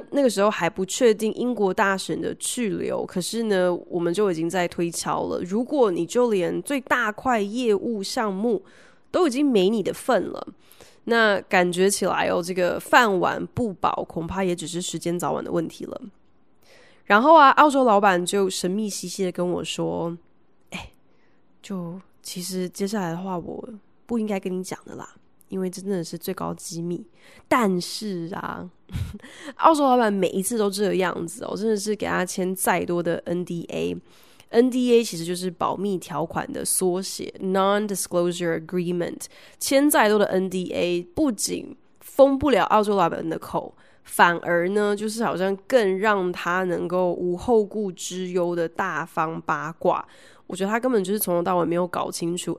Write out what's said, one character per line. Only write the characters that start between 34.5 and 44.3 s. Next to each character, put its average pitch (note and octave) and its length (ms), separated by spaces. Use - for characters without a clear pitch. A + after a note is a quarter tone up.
D B3 240
A A#3 100
其 F3 140
实 E3 80
就 F3 100
是 F#3 140
保 D#3 260
密 F#3+ 220
条 D#3+ 260
款 - 260
的 - 140
缩 F#3 380
写， - 360
Non-Disclosure F#3 1300
Agreement。 F3 600
签 C#4+ 300
再 C#4+ 180
多 G#3+ 100
的 G#3 60
N F#3+ 240
D F3+ 240
A， F3 300
不 D4 160
仅 - 460
封 C#4 380
不 D4 100
了 G3 160
澳 G#3+ 180
洲 G3+ 140
老 E3+ 140
板 D#3+ 180
的 D#3+ 100
口， - 360
反 F3 340